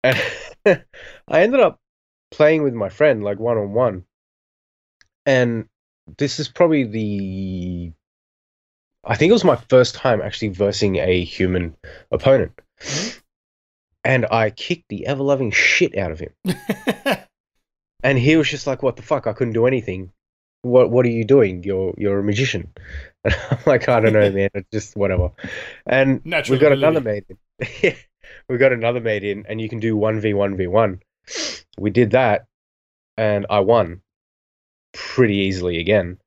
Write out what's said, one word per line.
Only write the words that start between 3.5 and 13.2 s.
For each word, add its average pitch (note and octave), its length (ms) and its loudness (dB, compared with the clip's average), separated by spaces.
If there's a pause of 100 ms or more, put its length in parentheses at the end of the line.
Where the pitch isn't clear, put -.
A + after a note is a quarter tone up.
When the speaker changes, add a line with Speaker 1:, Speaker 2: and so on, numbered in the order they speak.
Speaker 1:
And A#2+ 420 0 (500)
this C#3+ 220 -4
is C#3+ 100 -8
probably D#3+ 360 2
the, F#2+ 1040 -6 (1120)
I A2 120 -2
think D3+ 140 2
it A3 40 8
was A3+ 100 2
my D#3 120 6 (140)
first B2+ 260 6
time A2+ 260 0
actually G#2 280 -6
versing G2 480 0
a F2+ 260 0
human F2 520 -2 (360)
opponent. - 480 2 (220)
Speaker 2:
Mm-hmm. E3+ 360 -8 (880)